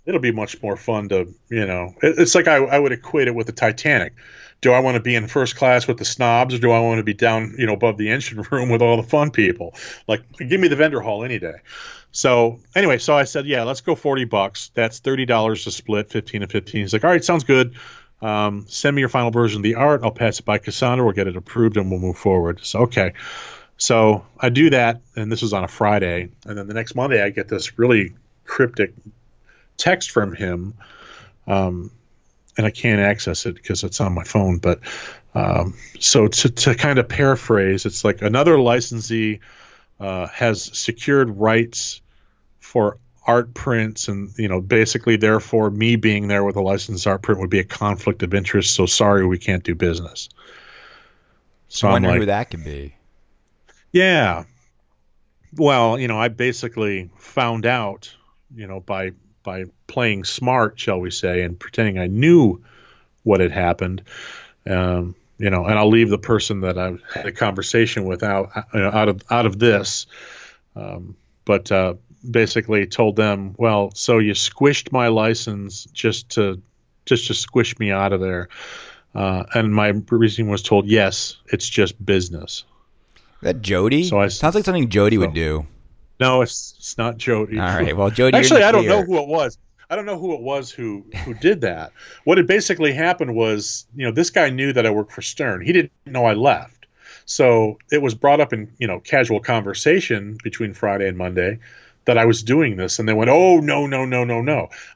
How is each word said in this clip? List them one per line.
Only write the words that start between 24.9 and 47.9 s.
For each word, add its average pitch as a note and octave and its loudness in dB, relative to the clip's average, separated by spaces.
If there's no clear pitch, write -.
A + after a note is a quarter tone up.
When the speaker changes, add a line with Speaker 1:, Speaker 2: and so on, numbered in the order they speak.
Speaker 1:
and A2 -4
this A2+ -6
was G#2 -2
on F#2+ -2
a F2 -6
Friday. F2+ 0
And G#2 -12
then G2+ -12
the G#2 -10
next A2 -8
Monday, B2 0
I G2+ -2
get G2+ -6
this - -6
really A2+ 2
cryptic A#2+ -2
text - -2
from G2 0
him. F#2 -6
Um, G2 -2
and A2 2
I G#2+ 0
can't G#2+ 2
access G2+ 0
it - -8
'cause - -6
it's - -6
on F#2+ -2
my E2+ -4
phone. F#2 0
But, - 0
um, F#2+ -2
so G#2+ 4
to, - 0
to A#2 0
kind C#3 2
of - 0
paraphrase, G#2+ 2
it's - -4
like, G#2 0
Another C#3 4
licensee, A2+ -2
uh, F#2 -8
has A2+ -2
secured C3+ 0
rights A2+ 0
for - -2
art A#2+ 2
prints A2 -4
and, G2 -6
you G#2+ 0
know, F#2 -2
basically, A2 2
therefore, G#2+ 2
me A2+ 2
being G#2 0
there G2+ 0
with G2+ -2
a G2+ -2
licensed G2 -4
art G2 0
print F#2+ 0
would F#2 -2
be G#2 2
a F#2 0
conflict G2+ -4